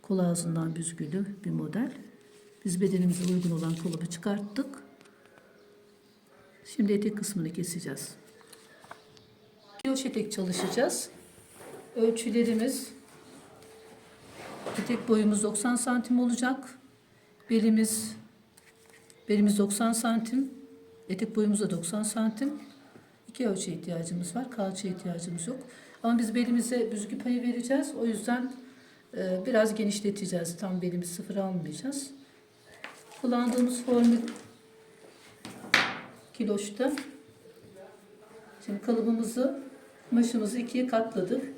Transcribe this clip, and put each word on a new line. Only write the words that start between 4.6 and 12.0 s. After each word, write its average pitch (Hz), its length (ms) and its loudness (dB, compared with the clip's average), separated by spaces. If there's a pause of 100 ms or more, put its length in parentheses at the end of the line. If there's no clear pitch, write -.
Şimdi 208 280 0
etek 208 260 0
kısmını 170 340 -4
keseceğiz. - 600 -8 (1700)
Kiloş 262 240 0
etek - 260 -2
çalışacağız. 190 800 0 (840)
Ölçülerimiz, 226 960 2 (1900)